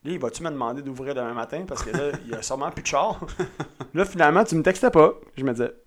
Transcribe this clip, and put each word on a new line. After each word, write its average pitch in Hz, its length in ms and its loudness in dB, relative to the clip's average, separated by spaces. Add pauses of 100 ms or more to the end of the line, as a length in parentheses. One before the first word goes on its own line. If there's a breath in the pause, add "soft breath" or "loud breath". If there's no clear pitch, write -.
« - 0 -
Lui, 151 100 -6
il 170 60 -6
va-tu 117 240 -6
me 165 60 -4
demander 127 320 -6
d'ouvrir 135 340 -8
demain 120 180 -6
matin ? » 135 320 -8
Parce 139 160 -8
que 113 80 -8
là, 139 220 -4 (120)
il 117 60 -14
y 117 60 -8
a 110 60 -12
sûrement 139 280 -6
plus 160 120 -12
de - 40 -6
char. 175 320 0 (400)
<laughs> - 360 -12
Là, 170 100 2
finalement, 175 400 6
tu 170 100 -4
me 160 80 2
textais - 280 4
pas. 156 240 8 (220)
Je 135 80 -6
me 135 80 2
disais 117 200 -2 (140)